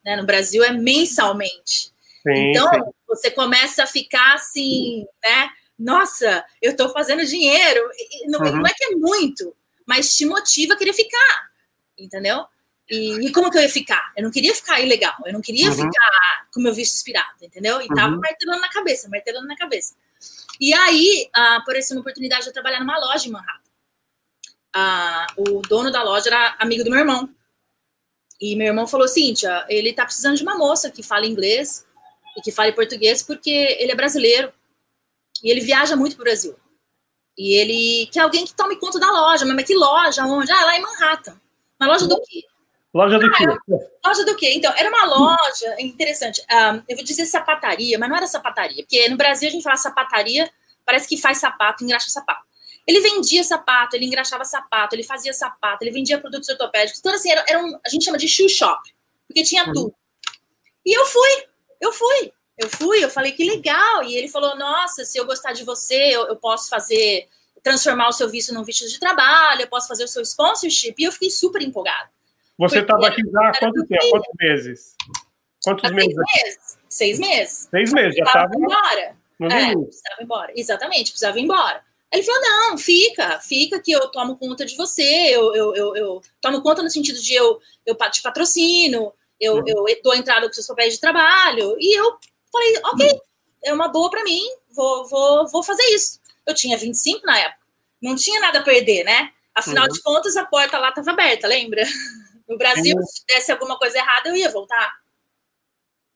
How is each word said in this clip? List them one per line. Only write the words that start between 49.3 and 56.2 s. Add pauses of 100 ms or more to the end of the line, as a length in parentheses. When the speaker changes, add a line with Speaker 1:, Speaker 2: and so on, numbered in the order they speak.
Speaker 1:
a
gente
fala
sapataria, (340)
parece
que
faz
sapato,
engraxa
sapato. (420)
Ele
vendia
sapato,
ele
engraxava
sapato,
ele
fazia
sapato,
ele
vendia